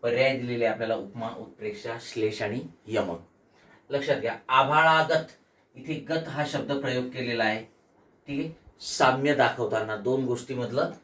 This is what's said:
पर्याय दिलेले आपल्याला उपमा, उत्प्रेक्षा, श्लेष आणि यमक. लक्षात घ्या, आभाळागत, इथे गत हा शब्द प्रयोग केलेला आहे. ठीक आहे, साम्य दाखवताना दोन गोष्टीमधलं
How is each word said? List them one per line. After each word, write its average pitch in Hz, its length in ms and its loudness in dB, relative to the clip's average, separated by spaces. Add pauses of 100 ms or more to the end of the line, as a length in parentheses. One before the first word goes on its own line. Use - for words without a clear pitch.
पर्याय 127 360 4
दिलेले 120 280 0
आपल्याला 110 300 0
उपमा, 110 320 -8 (100)
उत्प्रेक्षा, 107 600 -8
श्लेष 107 420 -2
आणि 107 180 -2 (260)
यमक. 98 320 -2 (720)
लक्षात 139 260 2
घ्या, 117 200 -2 (120)
आभाळागत, 156 800 6 (500)
इथे 147 180 -6
गत 160 340 -4
हा 143 180 -2
शब्द 143 260 -4
प्रयोग 127 320 -2
केलेला 120 400 -2
आहे. 110 200 0 (640)
ठीक 143 140 -4
आहे, 160 100 -4 (300)
साम्य 139 540 2
दाखवताना 110 600 0
दोन 127 280 0
गोष्टीमधलं 123 680 -2 (140)